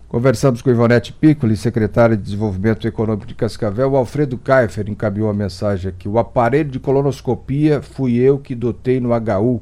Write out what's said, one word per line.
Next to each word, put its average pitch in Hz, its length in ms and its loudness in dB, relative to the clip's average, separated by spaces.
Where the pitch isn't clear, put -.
Conversamos 120 540 2
com 139 80 -2
Ivonete 117 420 4
Piccoli, 143 460 2
secretária 113 580 2
de 98 60 -2
Desenvolvimento 101 680 -2
Econômico 107 380 -4
de - 80 -12
Cascavel. 117 580 -2
O 139 60 2
Alfredo 127 400 -2
Kiefer 113 500 0
encaminhou 107 420 -2
a 104 40 -2
mensagem 101 560 -4
aqui. 90 180 -10
"O 104 120 0
aparelho 135 500 0
de 135 100 -8
colonoscopia 139 1000 0
fui 131 340 -4
eu 135 220 4
que 139 160 -10
dotei 123 460 -2
no 123 140 0
H 110 260 0
U 120 220 0